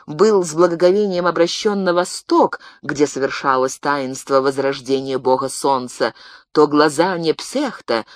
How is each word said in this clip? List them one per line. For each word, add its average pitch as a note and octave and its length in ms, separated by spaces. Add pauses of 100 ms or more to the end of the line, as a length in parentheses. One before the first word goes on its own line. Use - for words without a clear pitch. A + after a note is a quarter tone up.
был F#3+ 380
с D#3 120
благоговением F3 760
обращен F3 560
на F3 100
восток, G3 640 (240)
где C#3+ 240
совершалось C3+ 720
таинство C3+ 600
возрождения C3+ 800
бога C3 300
солнца, B2+ 640 (380)
то D3+ 160
глаза D3+ 500
Непсехта E3 1000